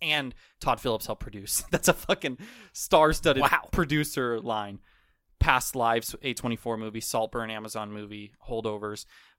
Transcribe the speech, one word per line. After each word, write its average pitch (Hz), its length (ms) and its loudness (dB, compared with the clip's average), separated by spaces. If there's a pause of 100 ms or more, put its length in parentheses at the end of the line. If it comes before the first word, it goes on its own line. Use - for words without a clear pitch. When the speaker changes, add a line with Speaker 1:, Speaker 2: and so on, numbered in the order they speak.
Speaker 1:
and 147 320 0 (260)
Todd 123 220 0
Phillips 110 240 -2
helped 107 160 -6
produce. - 460 -4
<laughs> - 40 -18
That's - 160 2
a 170 60 8
fucking 143 460 -2 (340)
star-studded 156 680 4
Speaker 2:
Wow. - 300 4
Speaker 1:
producer 143 720 0
line. 104 380 -4 (600)
Past 131 360 4
Lives, 117 480 2
A 131 100 -2
twenty-four 117 440 -4
movie. 110 240 -8
Saltburn, 113 500 -2
Amazon 107 420 -8
movie. 104 400 -12 (160)
Holdovers. 107 560 -4 (320)